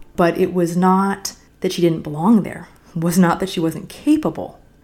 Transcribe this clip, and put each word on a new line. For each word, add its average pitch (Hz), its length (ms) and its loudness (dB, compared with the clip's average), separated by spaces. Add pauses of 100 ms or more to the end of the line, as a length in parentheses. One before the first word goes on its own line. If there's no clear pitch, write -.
(140)
but 170 220 2
it 180 160 0
was 170 240 -2
not 190 560 0 (280)
that 180 100 -2
she 175 100 -6
didn't 165 200 2
belong 170 420 2
there. - 240 -12 (280)
It 160 60 -6
was 170 160 0
not 170 220 4
that 190 100 -4
she - 100 -8
wasn't 160 300 -4
capable. - 680 -2 (240)